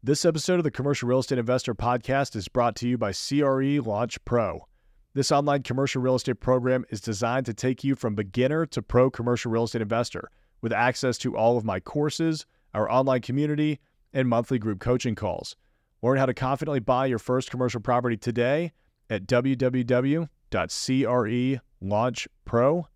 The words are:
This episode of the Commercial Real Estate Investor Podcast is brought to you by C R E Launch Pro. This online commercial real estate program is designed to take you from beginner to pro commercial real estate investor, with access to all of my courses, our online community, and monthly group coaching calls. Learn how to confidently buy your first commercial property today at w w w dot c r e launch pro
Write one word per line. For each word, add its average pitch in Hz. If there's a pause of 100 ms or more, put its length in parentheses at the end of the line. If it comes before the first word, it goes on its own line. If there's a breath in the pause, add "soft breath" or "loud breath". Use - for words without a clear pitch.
This 139
episode 165
of 175
the 147
Commercial 135
Real 127
Estate 131
Investor 123
Podcast 127
is 101
brought 120
to 120
you 123
by 110
C 143
R 135
E 143
Launch 113
Pro. 107 (460)
This 135
online 143
commercial 131
real 127
estate 123
program 127
is 98
designed 117
to 113
take 127
you 139
from 110
beginner 123
to -
pro 127
commercial 120
real 113
estate 113
investor, 113 (300)
with 113
access 123
to 123
all 117
of 113
my 98
courses, 156 (260)
our 107
online 131
community, 147 (320)
and 131
monthly 120
group 107
coaching 123
calls. - (460)
Learn 131
how 135
to 127
confidently 139
buy 127
your 123
first 131
commercial 123
property 120
today 127 (380)
at 98
w 131
w 127
w 135 (220)
dot 90
c 131
r 120
e 123 (200)
launch 107 (180)
pro 143